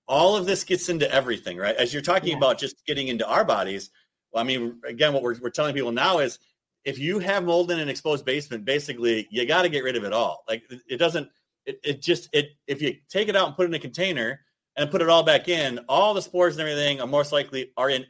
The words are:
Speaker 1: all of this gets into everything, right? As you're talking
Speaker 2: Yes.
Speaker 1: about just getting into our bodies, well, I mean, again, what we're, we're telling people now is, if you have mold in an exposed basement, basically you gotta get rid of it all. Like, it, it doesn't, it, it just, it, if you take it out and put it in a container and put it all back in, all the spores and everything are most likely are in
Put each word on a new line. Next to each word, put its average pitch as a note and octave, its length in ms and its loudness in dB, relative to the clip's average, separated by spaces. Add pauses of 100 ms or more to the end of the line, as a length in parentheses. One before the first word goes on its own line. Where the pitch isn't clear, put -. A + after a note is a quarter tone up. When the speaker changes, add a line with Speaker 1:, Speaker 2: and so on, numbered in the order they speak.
Speaker 1:
all E3+ 300 4
of F#3 80 -2
this F#3 200 0
gets F3+ 260 -2
into D3+ 200 0
everything, A#2+ 460 0
right? G2+ 200 -2
As B2 180 0
you're C#3+ 80 -6
talking F3 280 0
Speaker 2:
Yes. D3 60 -2
Speaker 1:
about C3 220 4
just - 260 -10
getting C#3 240 -4
into A2+ 180 -2
our C#3+ 160 2
bodies, G2 480 -2 (420)
well, A#2 120 0
I - 20 -2
mean, A#2+ 380 -4
again, C#3 300 2
what C3 80 2
we're, A#2+ 180 -4
we're B2 80 -6
telling - 260 -2
people B2 180 -2
now E3 260 2
is, C3 220 -2 (440)
if C3+ 140 -6
you E3+ 220 -4
have F#3+ 240 -2
mold F3 260 2
in E3+ 80 0
an D3+ 100 -4
exposed C#3+ 380 -4
basement, C3 400 -6
basically A#2+ 640 0
you A#2+ 160 -2
gotta E3+ 240 2
get C#3+ 120 -4
rid B2+ 140 -2
of G#2 80 -4
it G2 80 -4
all. G#2 340 -2
Like, A2+ 220 -6
it, B2 180 -18
it B2+ 120 -6
doesn't, E3 320 -2 (340)
it, C3+ 180 -12
it C#3+ 200 -6
just, E3+ 320 0
it, C#3+ 160 2 (160)
if C#3+ 160 -6
you C#3 140 -2 (120)
take G#3 200 -2
it G3 80 0
out F#3 100 4
and C#3+ 100 -10
put F3+ 80 2
it F3 40 0
in E3 60 -2
a D3+ 40 -4
container C#3 640 -4 (360)
and C#3+ 140 -2
put D#3 100 0
it E3 80 2
all E3 140 8
back D#3 260 4
in, C#3 400 0
all F#3+ 240 4
the G3 80 0
spores E3+ 380 2
and D#3 100 -4
everything D3 320 0
are B2 60 -4
most C#3+ 260 2
likely C3+ 460 -2
are C3 100 2
in C3 220 0